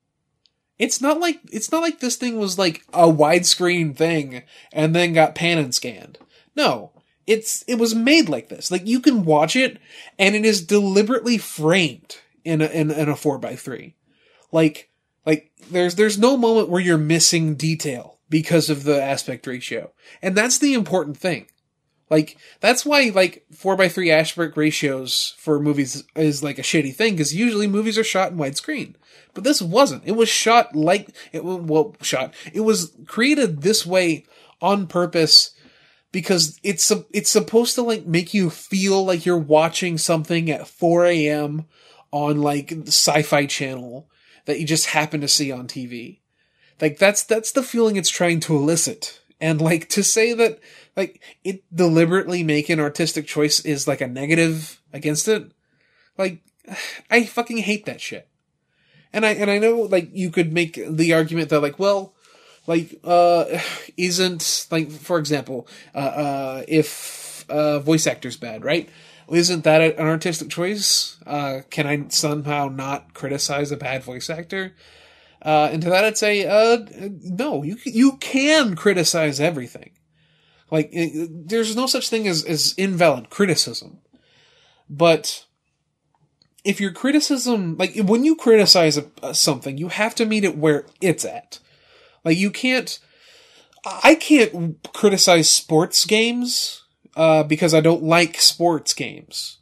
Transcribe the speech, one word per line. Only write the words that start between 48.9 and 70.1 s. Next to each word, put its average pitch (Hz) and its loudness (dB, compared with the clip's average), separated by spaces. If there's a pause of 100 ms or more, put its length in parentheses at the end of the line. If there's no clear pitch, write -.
And, 160 0
like, 160 0
to 208 0
say 220 2
that, 226 0 (380)
like, - -6 (220)
it 190 -8 (100)
deliberately 170 2
make 151 0
an 160 0
artistic 151 -4
choice 151 0
is, 143 -4
like, 139 -4
a 131 -4
negative 160 -2 (100)
against 151 -4
it. 214 -4 (640)
Like, 190 -4 (360)
<sighs> - -14
I 233 4
fucking 233 -6
hate 208 -4
that 120 -12
shit. - -14 (840)
And 214 0
I, 214 4
and 202 0
I 202 0
know, 226 2
like, 185 0
you 180 -4
could 165 0
make 170 -2 (140)
the 160 2
argument 160 0
that, 151 2
like, 143 -4
well, 196 -2 (520)
like, 170 -4
uh, 175 4 (360)
isn't, 180 -2
like, 160 -2
for 156 -4
example, 135 -4 (260)
uh, 139 -6
uh, 139 -6
if - -4
a 151 0
voice 156 2
actor's 123 -8
bad, 110 -14
right? 156 -2 (420)
Isn't 170 0
that 156 6
a, 160 2
an 156 0
artistic 160 -4